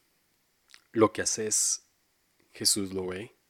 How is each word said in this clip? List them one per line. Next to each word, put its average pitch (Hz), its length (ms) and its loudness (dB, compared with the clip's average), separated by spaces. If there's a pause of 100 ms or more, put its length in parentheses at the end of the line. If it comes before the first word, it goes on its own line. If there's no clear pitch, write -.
(920)
Lo 110 220 4
que 98 100 -4
haces, - 640 -2 (640)
Jesús 101 420 0
lo 92 140 -4
ve. 92 260 -8 (180)